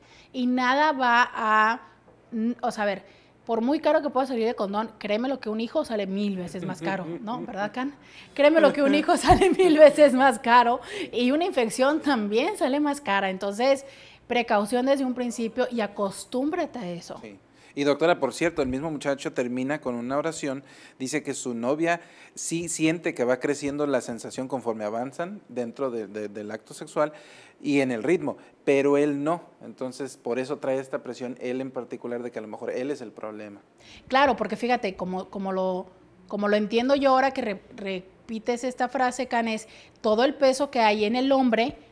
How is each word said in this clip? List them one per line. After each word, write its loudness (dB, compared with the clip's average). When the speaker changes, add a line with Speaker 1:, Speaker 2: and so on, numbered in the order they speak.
Speaker 1:
Y -4
nada 4
va 4
a, 2
n-, -2
o -2
sea, -4
a 0
ver, -6
por 0
muy 0
caro 2
que -4
pueda -2
salir -2
el -2
condón, -4
créeme -2
lo -4
que -10
un -4
hijo -4
sale -4
mil -2
veces -8
más -8
caro, -4
¿no? -8
Speaker 2:
<laughs> -10
Speaker 1:
¿Verdad, -6
Can? -6
Créeme 6
lo 6
que 0
un 4
hijo 4
<laughs> -
sale 6
mil 6
veces 10
más 4
caro 6
y 2
una 2
infección 2
también 0
sale 0
más 0
cara. 0
Entonces, 0
precaución 0
desde 2
un -2
principio -4
y -4
acostúmbrate -4
a -10
eso. -14
Speaker 2:
Sí. -18
Y -2
doctora, 4
por 0
cierto, -2
el -4
mismo -4
muchacho -4
termina -4
con -6
una -6
oración, -6
dice -4
que -6
su -8
novia -2
sí -6
siente 0
que -2
va 2
creciendo -2
la 2
sensación -10
conforme -6
avanzan -6
dentro -6
de, -8
de, -8
del -12
acto -12
sexual -4
y 2
en 0
el -4
ritmo, 0
pero 4
él 0
no. -2
Entonces, -10
por -4
eso -4
trae -2
esta -8
presión, -10
él -4
en -8
particular, -8
de -10
que -10
a -8
lo -12
mejor -8
él -4
es -6
el -14
problema. -14
Speaker 1:
Claro, 4
porque -4
fíjate, -2
como, -6
como -8
lo, -2
como -2
lo 2
entiendo 2
yo 4
ahora 4
que -6
re-, -4
repites -8
esta -2
frase, -2
Can, 0
es -6
todo 4
el 2
peso 2
que -2
hay 2
en 0
el 2
hombre 2